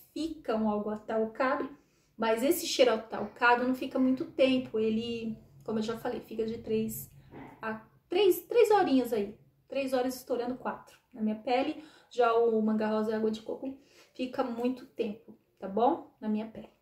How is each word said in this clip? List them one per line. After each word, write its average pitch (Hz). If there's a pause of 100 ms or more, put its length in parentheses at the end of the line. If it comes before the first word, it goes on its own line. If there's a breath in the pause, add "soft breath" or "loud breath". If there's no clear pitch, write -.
(140)
fica 294
um 220
algo 208
atalcado, 220 (480 soft breath)
mas 226
esse 330
cheiro 247
atalcado 240
não 262
fica 269
muito 262
tempo. 254
Ele, 226 (260)
como 220
eu -
já 220
falei, 233
fica 220
de 226
três 220 (500 loud breath)
a 220 (240)
três, 359
três 440
horinhas 269
aí. 208 (320)
Três 269
horas 254
estourando 247
quatro - (140)
na 220
minha 214
pele. 269 (260 loud breath)
Já 233
o 226
manga 220
rosa 214
e 220
água 220
de -
coco - (380 soft breath)
fica 254
muito 240
tempo, - (220)
tá 196
bom? 240
Na 220
minha 214
pele. - (120)